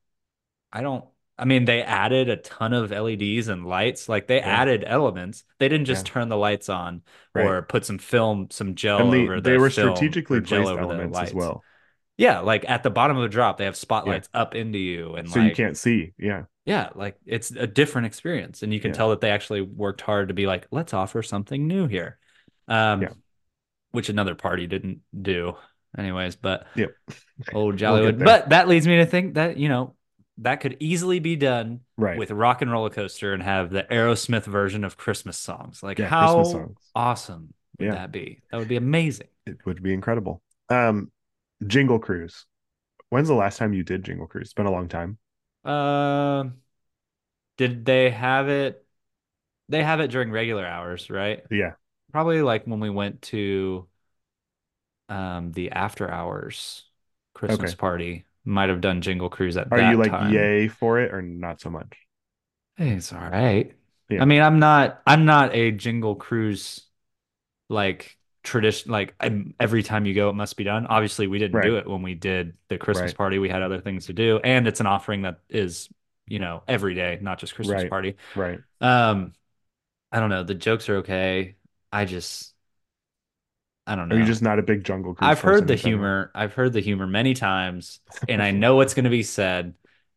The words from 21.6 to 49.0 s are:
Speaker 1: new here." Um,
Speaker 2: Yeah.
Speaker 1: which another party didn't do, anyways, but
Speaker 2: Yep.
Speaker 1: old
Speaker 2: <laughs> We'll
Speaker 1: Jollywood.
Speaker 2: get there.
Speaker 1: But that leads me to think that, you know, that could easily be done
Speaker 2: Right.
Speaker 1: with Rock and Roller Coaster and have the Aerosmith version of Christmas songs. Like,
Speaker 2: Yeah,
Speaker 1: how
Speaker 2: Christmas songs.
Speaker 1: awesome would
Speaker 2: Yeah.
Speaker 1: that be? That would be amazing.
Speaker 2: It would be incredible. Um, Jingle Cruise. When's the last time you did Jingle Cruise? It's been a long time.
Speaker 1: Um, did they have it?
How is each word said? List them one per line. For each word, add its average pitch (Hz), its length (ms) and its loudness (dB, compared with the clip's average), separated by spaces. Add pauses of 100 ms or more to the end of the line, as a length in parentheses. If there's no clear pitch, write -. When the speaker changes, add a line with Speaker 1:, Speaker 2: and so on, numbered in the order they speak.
Speaker 1:
new 185 200 0
here." 90 320 -6 (480)
Um, 110 340 2
Speaker 2:
Yeah. 92 120 -4 (800)
Speaker 1:
which 113 180 -4
another 101 260 -2
party 87 320 -4
didn't 95 340 -8 (180)
do, 90 360 -4 (420)
anyways, 92 380 -6
but - 400 -6
Speaker 2:
Yep. 110 160 -2 (600)
Speaker 1:
old 104 260 -2
Speaker 2:
<laughs> 104 80 -2
We'll 107 140 6
Speaker 1:
Jollywood. - 0 -
Speaker 2:
get 110 200 4
there. 131 60 4
Speaker 1:
But 220 240 8
that 175 180 8
leads 170 200 6
me 175 100 6
to 170 80 8
think 180 300 0
that, 160 220 0
you 143 120 0
know, 127 260 -2 (440)
that 123 220 -2
could 131 180 -6
easily 180 400 0
be 165 160 -2
done 123 460 0 (160)
Speaker 2:
Right. 101 200 0
Speaker 1:
with 107 140 -6
Rock 117 300 2
and 123 100 0
Roller 110 180 -2
Coaster 101 440 -6
and 92 100 -4
have 95 280 0
the 95 120 -2
Aerosmith 117 640 0
version 101 380 -2
of 95 140 -8
Christmas - 400 -6
songs. - 460 -14
Like, 98 140 -10
Speaker 2:
Yeah, 104 120 -2
Speaker 1:
how - 20 -8
Speaker 2:
Christmas 165 400 4
songs. 165 260 -10 (180)
Speaker 1:
awesome 110 580 -4 (260)
would 95 80 -4
Speaker 2:
Yeah. 107 40 -2
Speaker 1:
that 92 200 -8
be? - 300 -14 (100)
That 117 80 -8
would 110 80 -6
be 120 100 -2
amazing. 147 500 -2 (180)
Speaker 2:
It - 200 -16
would 90 160 -6
be 95 120 0
incredible. 95 480 -4 (280)
Um, 113 420 2 (540)
Jingle 123 340 4
Cruise. 85 460 -8 (640)
When's 143 200 2
the 147 60 4
last 101 220 2
time 107 160 0
you 92 100 -2
did 92 200 -4
Jingle 87 240 -10
Cruise? - 200 -10
It's - 60 -20
been 104 120 -2
a 98 60 0
long 90 180 -4
time. 85 280 -8 (460)
Speaker 1:
Um, 143 920 0 (1000)
did 123 280 0
they 131 260 6
have 131 380 0
it? 139 360 -2 (840)